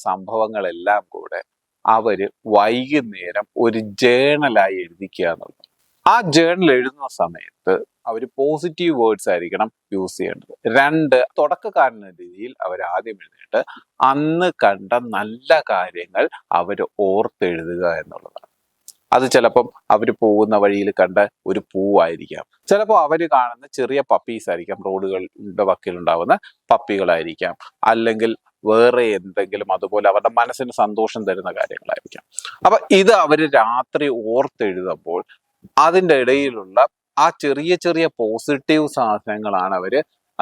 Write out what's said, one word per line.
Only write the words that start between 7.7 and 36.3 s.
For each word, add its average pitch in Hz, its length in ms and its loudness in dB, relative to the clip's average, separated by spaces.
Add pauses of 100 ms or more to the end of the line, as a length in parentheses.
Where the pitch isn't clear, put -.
അവര് 113 160 -8 (120)
പോസിറ്റീവ് 156 640 -2
വേർഡ്സ് 110 320 0
ആയിരിക്കണം 90 360 -4 (260)
യൂസ് 92 240 -6
ചെയ്യേണ്ടത്. - 360 -10 (240)
രണ്ട്, 143 400 4 (200)
തുടക്കക്കാരൻ 147 600 0
എന്ന 101 100 -20 (140)
രീതിയിൽ 95 300 -16 (140)
അവർ 92 120 -8 (140)
ആദ്യം 101 320 -8
എഴുതിയിട്ട് - 360 -6 (520)
അന്ന് 160 360 0 (160)
കണ്ട 98 280 0 (260)
നല്ല 120 420 0 (120)
കാര്യങ്ങൾ 90 520 -4 (360)
അവര് 92 260 -4 (220)
ഓർത്തെഴുതുക 90 760 -4 (180)
എന്നുള്ളതാണ്. - 460 -20 (680)
അത് 127 80 4 (100)
ചിലപ്പം 120 320 4 (280)
അവര് 113 180 0 (100)
പോകുന്ന 107 400 4
വഴിയിൽ 101 260 2 (120)
കണ്ട 92 180 2 (320)
ഒരു 98 100 -2 (120)
പൂവായിരിക്കാം, 95 720 0 (260)
ചിലപ്പോ 214 240 2 (120)
അവര് 165 280 -2
കാണുന്ന 123 320 0 (120)
ചെറിയ 135 220 -2 (120)
പപ്പീസ് 110 400 -4
ആയിരിക്കാം, 87 340 -8
റോഡുകളുടെ 95 840 -6
വക്കിലുണ്ടാവുന്ന 87 640 -2 (360)
പപ്പികളായിരിക്കാം, 87 840 -2 (360)
അല്ലെങ്കിൽ 113 420 0 (380)
വേറെ 120 340 4 (140)
എന്തെങ്കിലും 98 580 -8
അതുപോലെ 101 360 0
അവരുടെ 104 280 0
മനസ്സിന് 120 400 -4
സന്തോഷം 110 480 -2
തരുന്ന 90 300 -6
കാര്യങ്ങളായിരിക്കാം. - 680 -8 (420)
അപ്പൊ 202 120 4 (220)
ഇത് 196 120 6 (120)
അവര് 151 240 2 (120)
രാത്രി 127 480 -2 (240)
ഓർത്തെഴുതുമ്പോൾ 92 880 -4 (680)
അതിൻ്റെ 170 360 4
ഇടയിലുള്ള 120 580 0 (420)